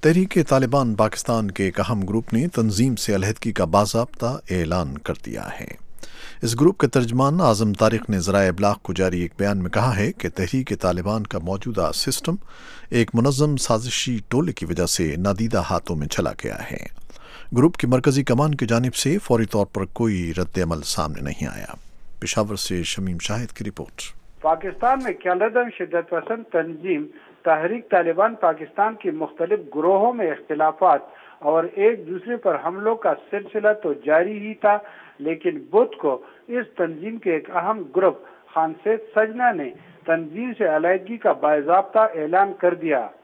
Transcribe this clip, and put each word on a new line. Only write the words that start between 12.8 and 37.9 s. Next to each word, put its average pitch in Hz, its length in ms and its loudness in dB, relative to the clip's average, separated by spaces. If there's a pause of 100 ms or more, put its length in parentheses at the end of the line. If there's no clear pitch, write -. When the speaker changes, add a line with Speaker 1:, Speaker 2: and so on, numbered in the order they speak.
Speaker 1:
ایک 117 240 2
منظم 139 440 2
سازشی 120 600 -2 (100)
ٹولے 135 260 0
کی - 120 -8
وجہ 85 200 0
سے 80 320 0
نادیدہ 98 520 0
ہاتھوں 87 260 -2
میں 73 120 -4
چلا - 240 -2
گیا - 260 -8 (140)
ہے۔ - 140 -10 (720)
گروپ 151 200 6
کی - 100 0
مرکزی 131 360 4
کمان 143 320 2
کی 135 100 -2
جانب 117 300 0
سے 156 220 0
فوری 117 280 2
طور 104 200 0
پر 95 200 -4
کوئی 92 520 -2
رد 90 200 -2
عمل 82 240 -2
سامنے 76 400 -4
نہیں 69 260 -6
آیا۔ - 260 -10 (460)
پشاور 104 360 -2
سے 90 280 -4
شمیم 90 380 -4
شاہد 113 280 -4
کی - 140 -10
رپورٹ۔ - 380 -10 (400)
Speaker 2:
پاکستان 190 600 0
میں 220 100 -4 (100)
قیادت 190 340 2 (200)
شدت 170 320 -4
پسند 196 420 -4
تنظیم 160 540 -2 (380)
تحریک 175 460 0
طالبان 185 460 2
پاکستان 185 600 0
کے 196 160 -4
مختلف 165 480 -2 (160)
گروہوں 190 380 4
میں 202 180 -2
اختلافات 156 680 2 (400)
اور 160 240 2
ایک 196 460 0
دوسرے 185 260 -6
پر 190 300 0
حملوں 202 300 -2
کا 214 180 0 (180)
سلسلہ 208 360 -2 (160)
تو 156 100 0
جاری 180 540 0
ہی 220 60 -8
تھا، 208 240 2 (420)
لیکن 160 320 -2 (200)
بدھ 220 280 4
کو 135 220 0 (260)
اس 240 180 -4 (120)
تنظیم 175 400 -4
کے 196 160 0
ایک 151 160 -4
اہم 190 340 -2 (120)